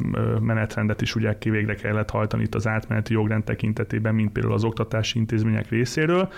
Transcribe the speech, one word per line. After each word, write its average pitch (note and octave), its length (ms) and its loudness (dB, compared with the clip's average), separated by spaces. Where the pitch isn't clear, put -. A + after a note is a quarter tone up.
ö, A2 260 2
menetrendet G#2+ 640 0
is A2+ 140 -2
ugye A2 260 0
végre G#2+ 340 0
kellett G#2+ 360 -2
hajtani A2 320 0
itt A2 120 -2
az G#2+ 120 0
átmeneti A2 460 -2
jogrend A2 320 2
tekintetében, A2 720 -2
mint G#2+ 180 2
például A2 220 0
az G#2+ 100 2
oktatási A2 540 -2
intézmények A2 500 2
részéről, D#3 680 0